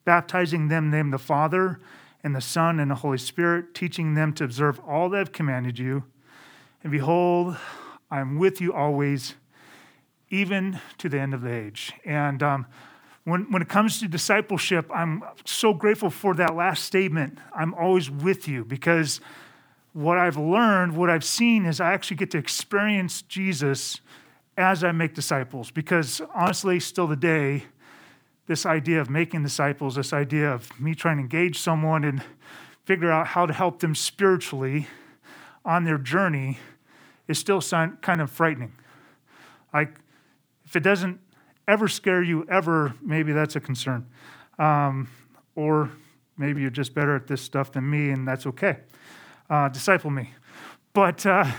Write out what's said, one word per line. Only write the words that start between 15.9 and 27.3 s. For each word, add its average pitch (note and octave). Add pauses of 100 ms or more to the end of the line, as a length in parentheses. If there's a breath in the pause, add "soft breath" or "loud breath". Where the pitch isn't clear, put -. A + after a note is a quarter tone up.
for F#3+
that E3
last E3+
statement, E3 (140)
"I'm D#3+
always F3+
with D3+
you," C3
because D3+ (760 loud breath)
what E3
I've F3
learned, F3+
what F3
I've D#3+
seen A#3
is D#3+
I F3
actually F#3+
get F#3+
to E3+
experience G3+
Jesus D3 (560 loud breath)
as F#3
I F3+
make E3
disciples. C3+
Because D#3+ (140)
honestly, F3+
still E3+
today, D3 (840 loud breath)